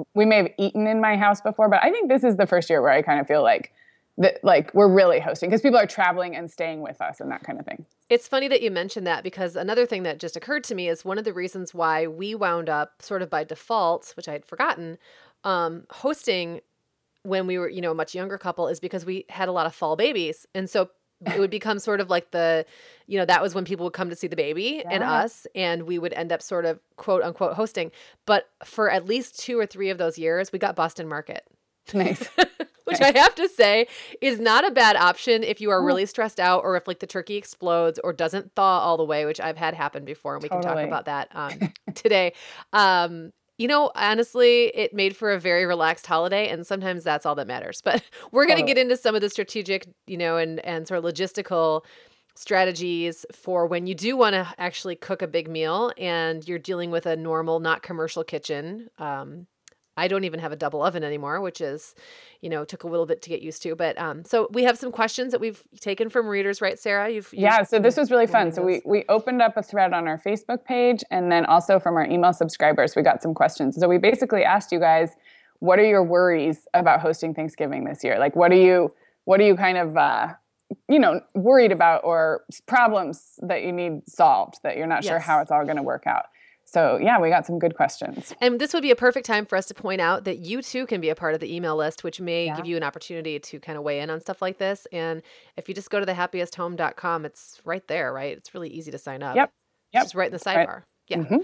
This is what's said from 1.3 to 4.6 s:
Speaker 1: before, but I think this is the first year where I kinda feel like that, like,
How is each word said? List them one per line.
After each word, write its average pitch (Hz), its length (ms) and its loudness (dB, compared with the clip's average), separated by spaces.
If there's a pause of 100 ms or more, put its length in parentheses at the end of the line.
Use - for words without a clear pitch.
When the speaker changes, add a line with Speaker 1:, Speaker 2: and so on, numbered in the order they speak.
Speaker 1:
before, 214 280 2
but 196 160 4
I 302 80 6
think 427 180 0
this 254 140 4
is 220 120 4
the 190 120 4
first 175 200 2
year 151 140 4
where 139 80 4
I 165 100 6
kinda 147 240 0
feel 147 200 2
like 110 280 2 (480)
that, 185 220 2
like, 160 320 4